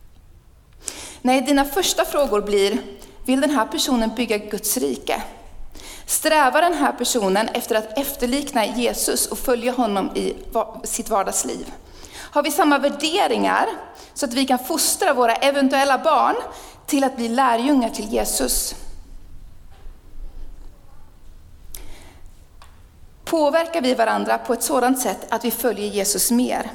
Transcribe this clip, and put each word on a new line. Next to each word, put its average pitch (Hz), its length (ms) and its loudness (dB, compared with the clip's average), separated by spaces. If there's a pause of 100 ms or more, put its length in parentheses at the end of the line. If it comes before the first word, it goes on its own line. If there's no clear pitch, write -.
(1200)
Nej, 262 200 4
dina 277 240 4
första 311 400 0
frågor 240 360 2
blir: 202 360 2 (480)
"Vill 262 160 2
den 294 80 2
här 247 160 2
personen 233 500 0
bygga 220 220 0
Guds 208 400 -4
rike? - 440 -2 (840)
Strävar 302 560 4
den 349 120 4
här 277 180 2
personen 220 580 2
efter 233 260 -2
att 220 220 -2
efterlikna 277 680 0
Jesus 220 640 0
och 220 120 -6
följa 240 320 0
honom 214 440 0
i 190 200 -2 (160)
va-, - 320 -2
sitt - 260 -6
vardagsliv? - 640 -2 (440)
Har - 280 -2
vi 311 80 0
samma 302 260 4
värderingar 277 920 2 (460)
så - 120 -2
att 233 80 -6
vi 269 120 2
kan 262 140 2
fostra 320 540 0
våra 240 220 4
eventuella 277 600 4
barn 269 380 4 (500)
till 277 180 2
att 254 120 0
bli 233 120 -2
lärjungar 247 640 4
till 214 240 -6
Jesus?" - 640 0 (4000)
Påverkar 330 560 2
vi 254 120 2
varandra 220 440 2
på 233 160 -4
ett 240 100 -2
sådant 262 360 2
sätt - 300 -4
att 226 160 -2
vi 233 60 2
följer 208 360 -2
Jesus 202 440 0
mer 233 420 2